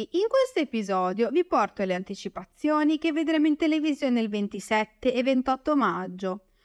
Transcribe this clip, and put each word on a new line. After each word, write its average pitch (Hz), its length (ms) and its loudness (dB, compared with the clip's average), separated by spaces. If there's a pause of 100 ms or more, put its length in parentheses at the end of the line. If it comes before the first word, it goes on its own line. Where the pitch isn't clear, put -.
(140)
in 370 140 2
questo 508 340 2
episodio 202 680 0
vi 339 160 2
porto - 380 0
le 190 100 0
anticipazioni 294 1040 -2
che 320 140 -2
vedremo 311 340 0
in 302 100 4
televisione 294 640 0
il 226 100 -2
ventisette 214 840 -2
e 247 80 0
ventotto 262 540 0
maggio. 185 720 -2 (200)